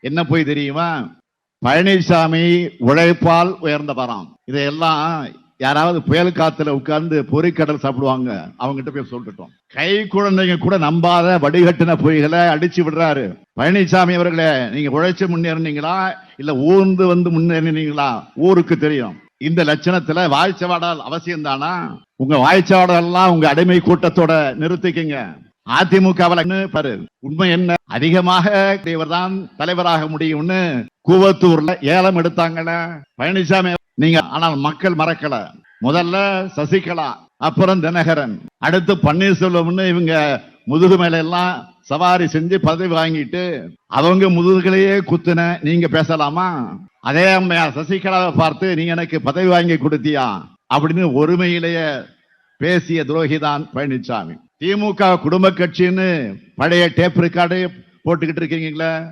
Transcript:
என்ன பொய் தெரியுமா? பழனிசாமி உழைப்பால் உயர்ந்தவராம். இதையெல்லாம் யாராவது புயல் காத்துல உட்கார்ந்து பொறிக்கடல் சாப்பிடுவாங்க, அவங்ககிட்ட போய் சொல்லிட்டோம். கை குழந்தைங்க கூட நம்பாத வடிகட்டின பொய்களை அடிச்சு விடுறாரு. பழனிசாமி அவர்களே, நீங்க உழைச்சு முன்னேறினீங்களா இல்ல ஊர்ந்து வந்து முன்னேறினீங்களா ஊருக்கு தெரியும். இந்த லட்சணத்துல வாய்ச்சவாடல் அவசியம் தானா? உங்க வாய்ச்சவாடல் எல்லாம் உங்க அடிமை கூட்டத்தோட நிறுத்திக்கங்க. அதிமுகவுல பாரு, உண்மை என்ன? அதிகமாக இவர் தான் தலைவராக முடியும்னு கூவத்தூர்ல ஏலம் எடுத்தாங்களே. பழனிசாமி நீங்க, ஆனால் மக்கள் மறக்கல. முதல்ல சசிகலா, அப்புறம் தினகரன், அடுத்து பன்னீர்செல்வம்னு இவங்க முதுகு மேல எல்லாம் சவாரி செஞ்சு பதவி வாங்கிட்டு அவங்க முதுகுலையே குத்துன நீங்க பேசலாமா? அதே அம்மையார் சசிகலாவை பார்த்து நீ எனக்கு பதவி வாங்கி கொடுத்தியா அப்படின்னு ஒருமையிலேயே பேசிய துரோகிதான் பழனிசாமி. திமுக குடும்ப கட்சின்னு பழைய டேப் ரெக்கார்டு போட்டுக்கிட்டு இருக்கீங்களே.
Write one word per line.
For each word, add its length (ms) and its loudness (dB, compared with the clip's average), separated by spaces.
என்ன 200 -4
பொய் 260 0
தெரியுமா? 400 -4
பழனிசாமி 800 2
உழைப்பால் 680 4
உயர்ந்தவராம். 680 -6
இதையெல்லாம் 600 -2
யாராவது 420 2
புயல் 360 0
காத்துல 380 0
உட்கார்ந்து 500 -2
பொறிக்கடல் 580 -2
சாப்பிடுவாங்க, 460 -2
அவங்ககிட்ட 360 -8
போய் 180 -10
சொல்லிட்டோம். 380 -16
கை 160 -4
குழந்தைங்க 460 2
கூட 200 0
நம்பாத 640 2
வடிகட்டின 600 4
பொய்களை 440 4
அடிச்சு 360 0
விடுறாரு. 420 0
பழனிசாமி 600 2
அவர்களே, 360 2
நீங்க 240 -4
உழைச்சு 340 0
முன்னேறினீங்களா 680 -4
இல்ல 160 -6
ஊர்ந்து 400 4
வந்து 240 2
முன்னேறினீங்களா 800 0
ஊருக்கு 400 4
தெரியும். 400 -2
இந்த 220 0
லட்சணத்துல 680 0
வாய்ச்சவாடல் 800 -2
அவசியம் 400 -8
தானா? 260 -4
உங்க 180 2
வாய்ச்சவாடல் 680 4
எல்லாம் 300 2
உங்க 160 2
அடிமை 320 4
கூட்டத்தோட 520 2
நிறுத்திக்கங்க. 640 -4
அதிமுகவுல 760 4
பாரு, 260 -4
உண்மை 300 -2
என்ன? 240 0
அதிகமாக 600 2
இவர் 200 -4
தான் 200 -4
தலைவராக 500 0
முடியும்னு 540 -2
கூவத்தூர்ல 680 4
ஏலம் 300 2
எடுத்தாங்களே. 600 -4
பழனிசாமி 560 0
நீங்க, 220 2
ஆனால் 240 -2
மக்கள் 340 -2
மறக்கல. 360 -4
முதல்ல 360 0
சசிகலா, 560 -2
அப்புறம் 360 2
தினகரன், 520 -2
அடுத்து 400 0
பன்னீர்செல்வம்னு 880 0
இவங்க 240 0
முதுகு 300 4
மேல 200 0
எல்லாம் 360 -2
சவாரி 420 0
செஞ்சு 340 -2
பதவி 340 -2
வாங்கிட்டு 480 -2
அவங்க 320 4
முதுகுலையே 760 4
குத்துன 440 0
நீங்க 260 0
பேசலாமா? 640 0
அதே 300 0
அம்மையார் 460 0
சசிகலாவை 560 -2
பார்த்து 420 0
நீ 120 -2
எனக்கு 340 -4
பதவி 300 0
வாங்கி 260 2
கொடுத்தியா 500 -2
அப்படின்னு 360 0
ஒருமையிலேயே 720 0
பேசிய 420 0
துரோகிதான் 640 -2
பழனிசாமி. 680 -6
திமுக 600 0
குடும்ப 320 2
கட்சின்னு 560 -2
பழைய 380 2
டேப் 280 0
ரெக்கார்டு 380 0
போட்டுக்கிட்டு 400 -2
இருக்கீங்களே. 480 -6